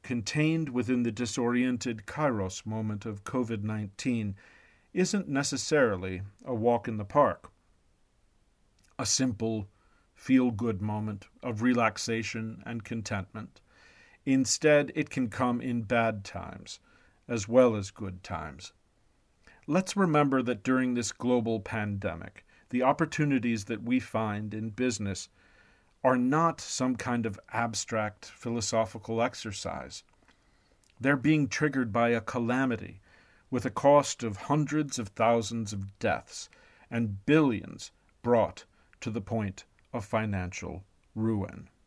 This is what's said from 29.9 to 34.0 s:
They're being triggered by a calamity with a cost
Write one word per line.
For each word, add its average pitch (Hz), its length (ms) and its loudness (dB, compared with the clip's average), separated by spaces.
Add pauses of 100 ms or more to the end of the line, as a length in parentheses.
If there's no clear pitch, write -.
They're 139 160 4
being 147 320 4
triggered 135 440 0
by 117 180 4
a 117 100 2
calamity 117 800 -2 (500)
with 120 160 -2
a - 40 -2
cost - 520 4